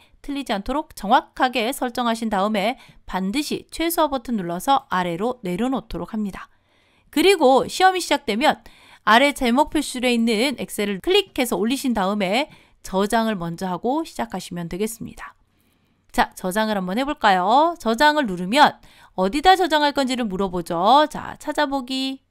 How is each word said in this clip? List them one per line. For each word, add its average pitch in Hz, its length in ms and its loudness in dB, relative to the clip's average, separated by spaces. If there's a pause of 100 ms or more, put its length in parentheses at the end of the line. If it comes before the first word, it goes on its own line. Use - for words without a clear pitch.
(220)
틀리지 277 300 -6
않도록 254 440 -4
정확하게 254 760 0
설정하신 233 580 -4
다음에 208 480 0 (280)
반드시 202 680 -4
최소화 330 380 0
버튼 254 260 -4
눌러서 185 540 -2
아래로 185 540 -2
내려놓도록 180 680 -6
합니다. 214 360 -8 (600)
그리고 302 580 4
시험이 370 340 2
시작되면 277 600 0 (440)
아래 269 260 6
제목 269 380 0
표시줄에 254 440 -2
있는 233 460 0
엑셀을 202 400 -6
클릭해서 339 560 0
올리신 240 380 -2
다음에 208 560 -2 (340)
저장을 214 520 -2
먼저 170 320 -8
하고 240 360 -4
시작하시면 180 640 -10
되겠습니다. - 680 -10 (760)
자, - 240 0
저장을 214 400 -2
한번 185 220 -4
해볼까요? 269 840 2
저장을 294 460 2
누르면 190 540 2 (340)
어디다 277 420 4
저장할 302 380 2
건지를 254 320 0
물어보죠. 190 840 2
자, - 300 -12
찾아보기. 269 920 -4